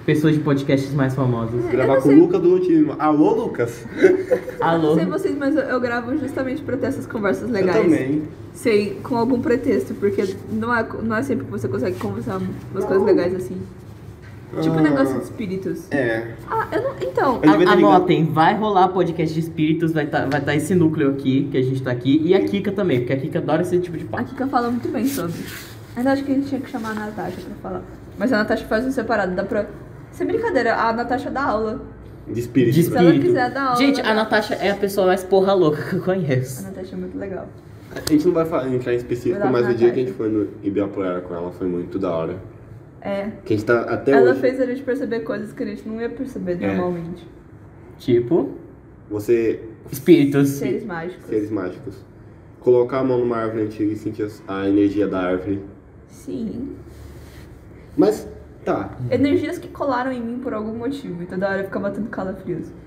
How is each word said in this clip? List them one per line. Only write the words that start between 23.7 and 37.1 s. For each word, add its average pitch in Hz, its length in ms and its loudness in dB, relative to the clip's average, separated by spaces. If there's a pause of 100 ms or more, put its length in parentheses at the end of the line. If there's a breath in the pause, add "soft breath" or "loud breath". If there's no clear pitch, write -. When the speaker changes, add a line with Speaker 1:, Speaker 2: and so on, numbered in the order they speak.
Speaker 1:
tipo 165 180 -6
de - 60 -8
papo. - 180 -6
Speaker 2:
A - 20 -4
Kika - 220 -6
fala 240 240 -2
muito 240 180 -4
bem 240 160 -4
sobre. 180 300 -4 (640)
Ainda 254 160 0
acho 269 120 0
que 277 60 -6
a 269 60 2
gente 277 100 -2
tinha 254 140 -4
que - 100 -12
chamar 226 220 -8
a - 20 -6
Natasha 208 500 -8
pra - 260 -12
falar. 180 120 -8 (340)
Mas 208 160 0
a 214 60 2
Natasha 220 280 -2
faz 240 200 0
um 262 60 -2
separado, 214 420 -2
dá 185 100 -2
pra. - 220 -2 (460)
Sem - 140 -4
brincadeira, 311 500 0
a 226 180 2
Natasha 247 360 -2
dá 254 140 -4
aula. 220 380 -2 (500)
Speaker 3:
De 117 80 -4
espírito. 123 340 2
Speaker 1:
De 165 100 6
Speaker 2:
Se - 120 2
ela 240 60 6
Speaker 1:
espírito. 156 240 6
Speaker 2:
quiser 247 240 2
dar 277 140 -4
aula, 254 120 0
Speaker 1:
Gente, 277 240 2
Speaker 2:
ela 220 100 0
Speaker 1:
a 220 40 2
Speaker 2:
dá. 214 80 2
Speaker 1:
Natasha 220 320 0
é 196 160 0
a 202 60 -2
pessoa 196 320 0
mais 185 160 2
porra 190 280 4
louca 160 300 4
que - 140 -4
eu 170 40 0
conheço. 147 640 -2
Speaker 2:
A - 40 -10
Natasha 185 260 -12
é 185 40 -8
muito 185 200 -8